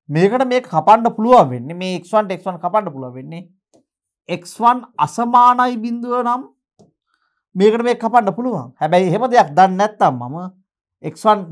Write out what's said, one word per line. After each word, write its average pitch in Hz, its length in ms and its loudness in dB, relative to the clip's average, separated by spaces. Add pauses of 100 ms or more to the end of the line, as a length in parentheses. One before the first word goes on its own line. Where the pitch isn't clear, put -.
(140)
මේකට 202 380 2
මේක 254 220 -2
කපන්න 220 420 4
පුළුවන් 214 340 4
වෙන්නේ, 127 300 -10
මේ 185 180 -6
එක්ස් 175 160 -10
වන් 214 140 0
ට 185 80 -6
එක්ස් 180 120 -20
වන් 180 140 -8
කපන්න 190 320 -2
පුළුවන් 127 220 -14
වෙන්නේ 156 260 -16 (920)
එක්ස් - 280 -14
වන් 240 160 2 (260)
අසමානයි 247 760 2
බිඳුව 240 320 -6 (140)
නම් 247 140 -4 (1160)
මේකට 220 300 2
මේක 233 160 -2
කපන්න 220 340 0
පුළුවන්. 190 320 -6 (100)
හැබැයි 175 300 0
එහෙම 214 240 0
දෙයක් 165 240 4
දන්නේ 190 220 4
නැත්නම් 175 480 0
මම 151 100 -12 (720)
එක්ස් - 180 -12
වන් 208 260 2